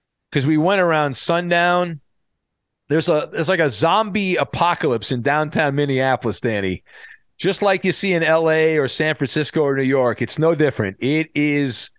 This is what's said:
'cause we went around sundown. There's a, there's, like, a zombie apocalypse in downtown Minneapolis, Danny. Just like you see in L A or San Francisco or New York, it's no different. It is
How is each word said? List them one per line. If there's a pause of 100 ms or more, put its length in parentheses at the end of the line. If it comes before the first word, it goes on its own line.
(320)
'cause
we
went
around
sundown. (880)
There's
a,
there's,
like,
a
zombie
apocalypse
in
downtown
Minneapolis,
Danny. (540)
Just
like
you
see
in
L
A
or
San
Francisco
or
New
York,
it's
no
different.
It
is